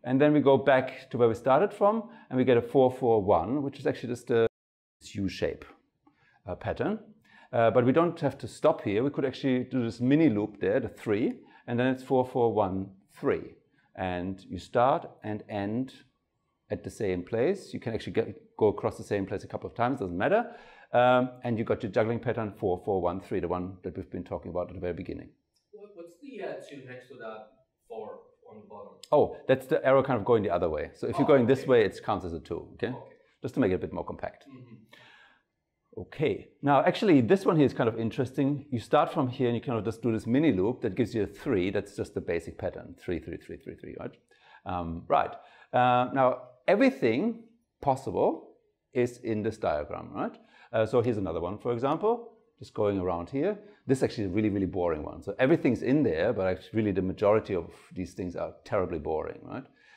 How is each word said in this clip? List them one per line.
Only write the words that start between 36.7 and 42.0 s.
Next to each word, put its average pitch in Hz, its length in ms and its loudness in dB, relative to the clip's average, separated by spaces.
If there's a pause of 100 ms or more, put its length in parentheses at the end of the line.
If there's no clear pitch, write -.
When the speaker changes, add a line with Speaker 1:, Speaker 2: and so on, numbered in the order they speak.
Speaker 1:
actually 180 360 4
this 185 260 4
one 180 120 4
here 143 80 6
is 120 80 2
kind 120 160 0
of 113 100 -6
interesting. 131 720 -2
You 120 80 -4
start 156 320 2
from 139 160 -2
here 123 200 -2
and 117 80 0
you 110 60 -4
kind 120 160 -4
of 101 60 -2
just 110 180 -6
do 120 100 0
this 110 140 -2
mini 131 280 2
loop 101 280 0
that 98 140 -4
gives 117 180 -2
you 107 100 0
a 92 40 -2
three. 98 440 -2
That's 101 240 -4
just - 180 -8